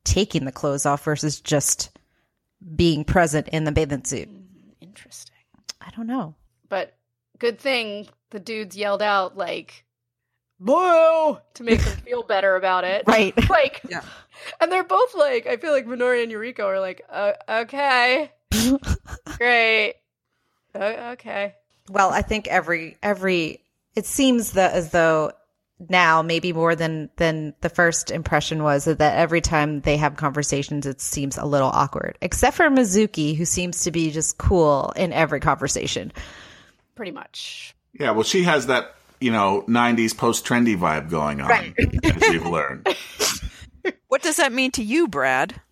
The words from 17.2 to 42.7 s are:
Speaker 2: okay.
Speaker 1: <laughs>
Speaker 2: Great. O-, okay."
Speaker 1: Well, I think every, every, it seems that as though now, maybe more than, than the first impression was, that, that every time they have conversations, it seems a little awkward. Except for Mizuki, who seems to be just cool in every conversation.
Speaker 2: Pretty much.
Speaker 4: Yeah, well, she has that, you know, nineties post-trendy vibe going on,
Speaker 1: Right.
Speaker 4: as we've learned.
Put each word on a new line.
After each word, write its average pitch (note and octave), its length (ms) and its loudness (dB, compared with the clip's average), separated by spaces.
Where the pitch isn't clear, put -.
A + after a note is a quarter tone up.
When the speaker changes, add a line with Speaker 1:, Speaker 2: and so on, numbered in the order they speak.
Speaker 2:
okay. B3+ 840 0
Speaker 1:
<laughs> - 840 -2
Speaker 2:
Great. A3+ 580 2
O-, A3+ 380 -4
okay." G3+ 420 -10
Speaker 1:
Well, F#3+ 220 4
I F3+ 100 0
think G#3 260 -4
every, E3 540 -2
every, F#3 600 -2
it G#3+ 100 -4
seems B3 480 2
that F#3+ 200 4
as E3 180 -2
though D#3+ 400 2
now, E3+ 320 4
maybe E3 320 -2
more E3 220 2
than, D#3+ 400 -4
than D#3 460 -2
the E3+ 80 -2
first E3+ 420 0
impression D#3 520 -2
was, C#3+ 220 2
that, D#3 140 0
that D3+ 180 4
every E3 240 2
time D3+ 400 0
they D3 160 2
have D3 200 0
conversations, C#3+ 680 -2
it C3+ 160 -6
seems C#3 360 -6
a - 80 -6
little C#3+ 240 2
awkward. - 520 -2
Except - 360 0
for F4 120 4
Mizuki, G3+ 640 2
who E3 100 -2
seems F3+ 400 -4
to E3+ 60 -2
be D#3+ 200 0
just D#3 260 -4
cool D3+ 600 4
in E3+ 160 -2
every D3 260 0
conversation. C3+ 720 -2
Speaker 2:
Pretty F#3+ 180 -12
much. - 600 -16
Speaker 4:
Yeah, C3 140 -2
well, A2 120 2
she F3+ 200 2
has D3+ 240 2
that, B2 260 0
you B2 100 0
know, G2+ 360 2
nineties A#2 460 4
post-trendy A#2 640 2
vibe D#2 320 0
going D2 320 -2
on, C#2 60 -4
Speaker 1:
Right. - 260 0
Speaker 4:
as G#4+ 260 4
we've - 160 -2
learned. D2 480 -4